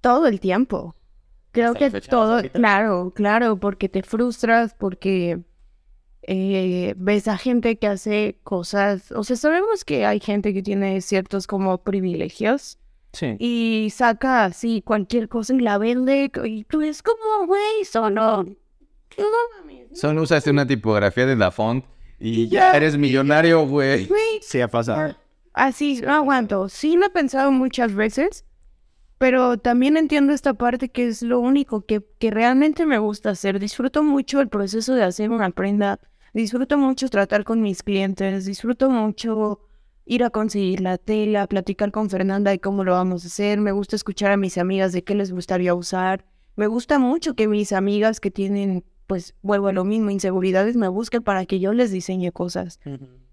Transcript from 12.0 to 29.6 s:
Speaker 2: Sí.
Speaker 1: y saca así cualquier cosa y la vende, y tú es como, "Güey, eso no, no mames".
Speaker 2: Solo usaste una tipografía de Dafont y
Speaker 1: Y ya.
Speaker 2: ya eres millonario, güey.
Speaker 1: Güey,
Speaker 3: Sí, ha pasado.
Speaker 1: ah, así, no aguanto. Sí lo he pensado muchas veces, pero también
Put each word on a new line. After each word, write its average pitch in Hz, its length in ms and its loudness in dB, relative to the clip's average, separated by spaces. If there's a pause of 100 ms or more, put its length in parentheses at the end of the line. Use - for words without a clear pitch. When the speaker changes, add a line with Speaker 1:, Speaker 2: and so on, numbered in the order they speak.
Speaker 2:
Sí. 123 260 -6
Speaker 1:
y 226 520 -2
saca 240 540 2
así 220 400 -4
cualquier 214 420 -2
cosa 226 260 -4
y 262 60 2
la 208 180 0
vende, 254 540 0 (140)
y 220 180 -6
tú 311 180 -2
es 302 220 -4
como, 440 440 -2
"Güey, 415 340 0
eso 226 280 -2
no, 214 340 0
no - 840 -10 (340)
mames". - 280 -20 (120)
Speaker 2:
Solo 156 220 0
usaste 151 300 2
una 143 140 4
tipografía 110 600 2
de 131 100 2
Dafont 110 480 0 (360)
y 113 240 0
Speaker 1:
Y 113 60 0
ya. 370 220 6
Speaker 2:
ya 147 60 6
eres 147 200 2
millonario, 147 680 4
güey. 135 380 0
Speaker 1:
Güey, 440 360 0
Speaker 3:
Sí, - 200 -4
ha 123 80 0
pasado. 117 320 -2
Speaker 1:
ah, - 160 -6 (360)
así, 269 480 0
no 277 120 -2
aguanto. 240 560 0
Sí 311 260 -2
lo 381 120 4
he - 20 0
pensado 277 420 0
muchas 254 440 0
veces, 233 500 -2 (720)
pero 254 400 2
también 254 400 2